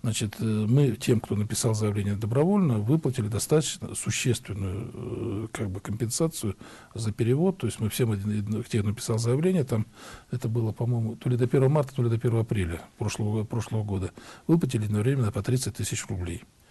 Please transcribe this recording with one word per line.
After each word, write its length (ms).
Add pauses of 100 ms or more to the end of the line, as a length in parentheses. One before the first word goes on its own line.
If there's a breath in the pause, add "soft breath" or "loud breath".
Значит, 360
э, 40
мы 480
тем, 280
кто 160
написал 380
заявление 420
добровольно, 640
выплатили 500
достаточно 680
существенную, 960
э, 580
как 200
бы, 80
компенсацию 760 (380 loud breath)
за 180
перевод. 460
То 80
есть 140
мы 100
всем, 220
один-, 180
один-, 340
кто 200
написал 340
заявление, 460
там 240 (420 loud breath)
это 200
было, 220
по-моему, 440
то 160
ли 40
до 120
первого 220
марта, 260
то 80
ли 80
до 80
первого 240
апреля 380 (180)
прошлого, 440
прошлого 400
года, 280 (340 loud breath)
выплатили 400
одновременно 460
по 100
тридцать 360
тысяч 300
рублей. 360 (280 loud breath)